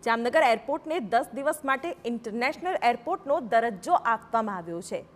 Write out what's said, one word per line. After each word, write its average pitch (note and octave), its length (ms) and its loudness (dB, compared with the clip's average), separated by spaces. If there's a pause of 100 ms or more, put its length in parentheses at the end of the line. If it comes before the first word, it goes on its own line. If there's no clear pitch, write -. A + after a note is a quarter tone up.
જામનગર A#3+ 380 2
એરપોર્ટને C#4 580 0
દસ A#3 340 0
દિવસ C#4 200 -2 (100)
માટે C4+ 400 -2
ઇન્ટરનેશનલ A#3+ 760 -2
એરપોર્ટનો C#4 580 0
દરજ્જો A#3 520 0
આપવામાં A3 640 0
આવ્યો E3+ 240 -8
છે. - 240 -8 (120)